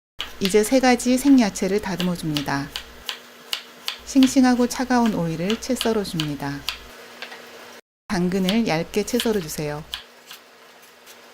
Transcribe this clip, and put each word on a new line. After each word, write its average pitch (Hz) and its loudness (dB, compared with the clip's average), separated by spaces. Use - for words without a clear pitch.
이제 196 4
세 262 4
가지 247 4
생야채를 208 4
다듬어줍니다. 156 -4
싱싱하고 254 4
차가운 240 0
오이를 170 -2
채 254 -2
썰어줍니다. 151 -4
당근을 190 0
얇게 170 -2
채 233 -2
썰어주세요. 160 -4